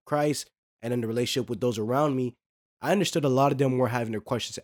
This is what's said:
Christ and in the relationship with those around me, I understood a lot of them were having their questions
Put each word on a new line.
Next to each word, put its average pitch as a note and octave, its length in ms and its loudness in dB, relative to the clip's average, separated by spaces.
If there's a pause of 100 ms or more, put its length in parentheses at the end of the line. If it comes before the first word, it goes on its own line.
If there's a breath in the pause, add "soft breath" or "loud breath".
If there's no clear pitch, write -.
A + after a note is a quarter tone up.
Christ D3 440 -2 (320)
and A#2 120 -4
in B2 80 0
the A2+ 60 -2
relationship A#2 420 -2
with A2+ 120 -6
those B2 160 0
around C3 400 0
me, B2 180 -2 (460)
I C#3+ 100 0
understood F3 340 2
a C#3 40 2
lot C3+ 240 4
of C3 60 -2
them C3 180 2
were B2 120 2
having A#2+ 220 -2
their G#2+ 100 -4
questions - 420 -4